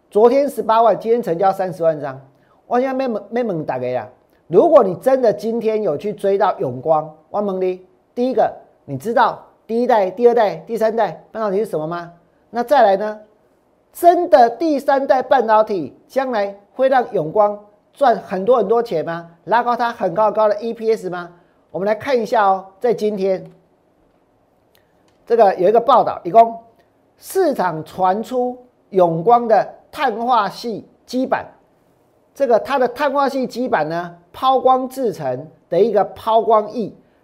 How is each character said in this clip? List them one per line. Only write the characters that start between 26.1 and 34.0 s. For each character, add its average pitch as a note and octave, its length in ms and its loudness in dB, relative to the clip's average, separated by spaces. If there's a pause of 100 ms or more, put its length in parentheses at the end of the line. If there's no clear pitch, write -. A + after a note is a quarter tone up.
一 F3 80 -8
共 A3+ 240 6 (640)
市 F4 380 -2
场 E3+ 280 -4
传 F#3 400 -2
出 B3 360 -4 (320)
永 E3+ 340 0
光 A#3+ 240 4
的 F#3+ 180 4 (240)
碳 C4+ 240 -2
化 A#3 340 0
系 A3 380 -10 (180)
基 B3+ 220 -4
板， C3 200 -4 (880)
这 C#4 120 -2
个 A#3 120 4
它 C#4 200 -4
的 B3 100 0
碳 C4+ 240 -4
化 C#4 160 0
系 C4 180 -2
基 B3 220 -6
板 D#3+ 200 0
呢， E3+ 280 -8 (160)